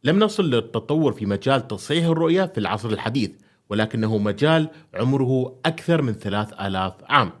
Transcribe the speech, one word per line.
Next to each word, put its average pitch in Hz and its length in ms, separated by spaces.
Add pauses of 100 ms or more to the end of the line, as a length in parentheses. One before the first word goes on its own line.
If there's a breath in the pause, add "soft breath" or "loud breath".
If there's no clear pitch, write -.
لم 160 140
نصل 208 320
للتطور 123 600
في 107 140
مجال 113 420
تصحيح 151 360
الرؤية 165 420
في 185 120
العصر 104 300
الحديث، 113 420 (380 soft breath)
ولكنه 110 500
مجال 143 500 (260 loud breath)
عمره 127 680
أكثر 165 380
من 120 100
ثلاث 104 400
آلاف 95 420 (140)
عام. 127 220 (100)